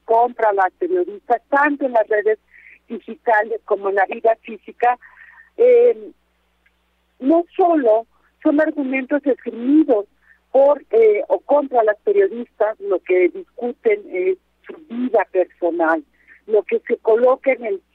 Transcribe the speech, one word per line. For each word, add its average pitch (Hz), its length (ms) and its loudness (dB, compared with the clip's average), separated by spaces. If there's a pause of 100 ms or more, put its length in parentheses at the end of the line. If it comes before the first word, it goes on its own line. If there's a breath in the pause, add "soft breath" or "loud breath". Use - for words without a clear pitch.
contra 226 480 0
las 185 200 0
periodistas, 185 760 -4
tanto 285 380 0
en 247 60 -8
las 214 140 0
redes 214 300 0 (500 loud breath)
digitales 220 800 -4
como 202 240 -4
en 196 60 -2
la 196 100 2
vida 226 380 -2
física, 233 560 -4 (580 loud breath)
eh, 427 540 4 (1080)
no 330 260 2 (100)
solo 277 500 2 (380)
son 302 180 2
argumentos 277 640 -4
esgrimidos 247 800 0 (460 soft breath)
por, 277 400 2
eh, 214 380 4
o 294 100 0
contra 269 440 0
las 208 180 0
periodistas, 208 800 -2
lo 196 200 -4
que 185 300 0
discuten - 800 -6
es 185 260 -4 (300)
su - 100 -20 (100)
vida 233 440 -4
personal, 170 720 -2 (420 soft breath)
lo - 160 0
que 226 260 -4
se 240 100 -4
coloca 247 560 0
en 240 120 -8
el 196 160 -6 (140)